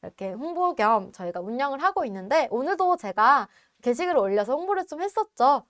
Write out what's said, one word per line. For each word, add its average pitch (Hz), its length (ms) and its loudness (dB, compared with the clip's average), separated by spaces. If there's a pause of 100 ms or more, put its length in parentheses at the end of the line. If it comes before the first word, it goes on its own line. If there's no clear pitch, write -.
이렇게 190 300 -12
홍보 349 420 -4
겸 208 380 0
저희가 180 280 -8
운영을 269 420 -4
하고 370 240 0
있는데, 208 440 0
오늘도 349 460 0
제가 226 520 2 (340)
게시글을 302 360 0
올려서 202 360 0
홍보를 370 320 -2
좀 311 160 -8
했었죠. 320 680 0